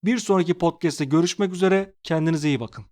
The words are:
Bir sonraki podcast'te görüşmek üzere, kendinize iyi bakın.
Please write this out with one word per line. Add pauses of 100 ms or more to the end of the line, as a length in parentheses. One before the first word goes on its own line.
Bir
sonraki
podcast'te
görüşmek
üzere,
kendinize
iyi
bakın.